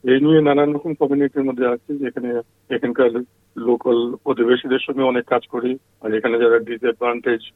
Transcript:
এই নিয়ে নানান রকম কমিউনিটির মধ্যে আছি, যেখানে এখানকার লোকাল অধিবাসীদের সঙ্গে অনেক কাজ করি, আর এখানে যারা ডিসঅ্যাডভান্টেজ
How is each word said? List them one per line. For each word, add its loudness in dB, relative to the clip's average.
এই 4
নিয়ে 6
নানান 2
রকম -4
কমিউনিটির 0
মধ্যে -2
আছি, -4
যেখানে -4
এখানকার 0
লোকাল 0
অধিবাসীদের 0
সঙ্গে -4
অনেক 0
কাজ -2
করি, -4
আর -4
এখানে 0
যারা 4
ডিসঅ্যাডভান্টেজ -4